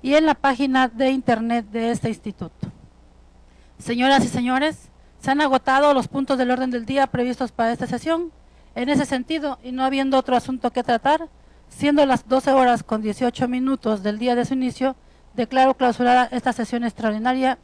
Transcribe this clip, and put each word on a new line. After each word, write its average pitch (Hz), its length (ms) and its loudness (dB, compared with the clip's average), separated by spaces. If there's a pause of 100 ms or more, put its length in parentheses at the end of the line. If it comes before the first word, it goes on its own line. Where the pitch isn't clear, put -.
y 269 120 0
en 311 120 4
la 294 80 4
página 262 540 0
de 247 220 0
internet 233 560 0
de 226 240 -4
este 233 180 -2
instituto. - 600 -10 (1080)
Señoras 254 460 2
y 247 40 -2
señores, 254 600 -2 (300)
se - 120 -6
han 285 100 2
agotado 277 540 2
los 254 140 0
puntos 269 300 -2
del 254 120 0
orden 254 200 0
del 240 140 -6
día 269 240 0
previstos 247 420 -4
para 233 220 0
esta 240 140 -6
sesión. 320 460 -4 (420)
En 247 140 -4
ese 285 160 2
sentido, 277 580 -6
y 254 100 -12
no 262 120 -2
habiendo 269 320 0
otro 254 200 2
asunto - 340 -2
que 240 120 -4
tratar, 277 460 0 (400)
siendo 294 380 2
las 254 220 0
doce 262 240 2
horas 247 300 4
con 220 200 -4
dieciocho 240 460 -2
minutos 254 540 -2
del 208 160 -4
día 240 160 0
de 240 100 0
su 269 100 -4
inicio, 254 420 -2 (380)
declaro 262 400 2
clausurada 247 580 2
esta 247 200 -2
sesión 240 300 -4
extraordinaria. 240 800 -2